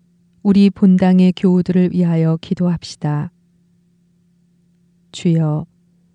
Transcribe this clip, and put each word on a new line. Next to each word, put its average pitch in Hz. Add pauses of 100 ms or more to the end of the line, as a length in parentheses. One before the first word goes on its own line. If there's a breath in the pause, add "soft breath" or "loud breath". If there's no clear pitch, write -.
(420)
우리 202
본당의 185
교우들을 180
위하여 165
기도합시다. 160 (1800)
주여, 160 (480)